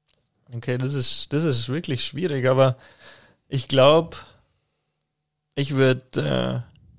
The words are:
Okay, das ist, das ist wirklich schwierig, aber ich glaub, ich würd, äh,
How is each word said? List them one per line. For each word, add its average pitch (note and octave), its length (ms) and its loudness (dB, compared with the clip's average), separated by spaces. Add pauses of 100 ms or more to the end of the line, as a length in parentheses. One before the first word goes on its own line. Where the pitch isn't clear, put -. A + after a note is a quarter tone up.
(540)
Okay, B2 240 -6
das C3 160 -6
ist, - 380 -6
das D3+ 120 -2
ist A#2+ 240 -2
wirklich C#3 360 -6
schwierig, C#3 420 -4
aber C3 300 4 (720)
ich C3+ 200 -6
glaub, D3+ 560 4 (1300)
ich C#3 200 -4
würd, C3 420 2
äh, B2+ 440 -2 (380)